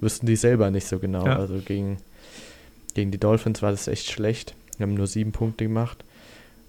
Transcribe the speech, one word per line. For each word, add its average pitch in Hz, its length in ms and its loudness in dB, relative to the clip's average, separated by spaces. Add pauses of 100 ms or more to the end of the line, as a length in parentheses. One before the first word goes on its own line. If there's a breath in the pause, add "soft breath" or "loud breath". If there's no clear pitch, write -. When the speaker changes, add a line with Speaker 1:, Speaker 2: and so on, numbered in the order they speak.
Speaker 1:
wüssten 110 240 0
die 113 100 6
selber 110 360 6
nicht 95 160 0
so 92 120 -2
genau. 92 260 0
Speaker 2:
Ja. 131 120 4
Speaker 1:
Also 95 220 -2
gegen, 98 380 -2 (960 loud breath)
gegen 101 180 0
die 101 60 -4
Dolphins 107 440 2
war 104 100 2
das 101 160 -4
echt - 240 -4
schlecht. 110 440 -4 (220)
Wir 104 100 -2
haben 101 60 0
nur 98 140 0
sieben 107 240 -2
Punkte 110 340 -2
gemacht. 113 380 -2 (640 loud breath)